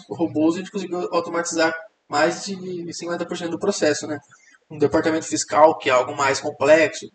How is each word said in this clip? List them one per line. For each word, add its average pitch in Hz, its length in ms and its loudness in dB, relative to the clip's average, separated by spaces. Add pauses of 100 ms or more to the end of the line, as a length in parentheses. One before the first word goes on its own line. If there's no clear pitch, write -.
robôs, 160 480 0
a 190 40 -6
gente 185 120 -10
conseguiu 180 280 -6 (120)
automatizar 170 600 -2 (340)
mais 165 380 0
de 180 480 -10
cinquenta 175 320 -8
por 175 120 -8
cento 170 140 -6
do - 80 -6
processo, 170 460 0
né? 147 140 -8 (500)
Um 156 80 -14
departamento 160 480 2
fiscal, 156 520 4
que 147 120 -2
é 131 40 4
algo 123 220 2
mais 139 260 0
complexo, 151 720 2